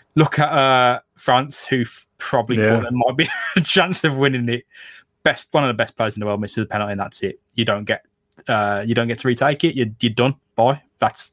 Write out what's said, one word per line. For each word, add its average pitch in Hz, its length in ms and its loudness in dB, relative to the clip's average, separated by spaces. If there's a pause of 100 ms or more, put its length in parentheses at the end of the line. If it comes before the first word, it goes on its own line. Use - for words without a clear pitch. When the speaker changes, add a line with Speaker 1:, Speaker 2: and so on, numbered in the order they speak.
(160)
Speaker 1:
look 156 240 2
at, 147 120 2
uh, 131 480 4 (160)
France, 135 500 0
who 131 160 0
f-, - 240 -8 (120)
probably 120 400 -2
Speaker 2:
Yeah. 110 180 4
Speaker 1:
thought 113 80 0
there 117 80 -6
might 123 260 0
be 156 120 0 (140)
<laughs> - 140 -6
a 185 40 4
chance 170 420 0
of 147 140 0
winning 131 320 2
it. 120 160 -4 (580)
Best, - 280 0
one - 120 2
of 139 40 2
the 123 60 0
best 113 240 -4
players 110 180 -2
in - 40 -8
the 104 60 -4
world 104 160 -2
misses 101 180 -6
a 110 60 -2
penalty 104 280 -4
and 95 80 -6
that's - 220 -12
it. 95 160 -6 (160)
You 117 100 -2
don't 104 200 -2
get, 104 200 -4 (420)
uh, 104 380 0
you 113 100 0
don't 117 120 0
get 117 120 -4
to - 80 -4
retake 135 360 0
it. 165 120 0
You're, 123 120 0 (120)
you're 113 140 0
done. 123 220 0 (200)
Bye. 131 260 2 (180)
That's, - 340 -4